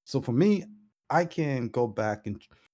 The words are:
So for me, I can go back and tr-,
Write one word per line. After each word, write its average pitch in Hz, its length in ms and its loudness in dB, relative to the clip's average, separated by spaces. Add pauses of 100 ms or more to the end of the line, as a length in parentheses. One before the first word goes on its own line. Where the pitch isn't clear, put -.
So 135 160 -2
for 123 120 -4
me, 185 320 4 (440)
I 165 160 4
can 139 440 -2
go 120 180 0
back 107 400 -4
and 98 140 -8
tr-, - 120 -20 (200)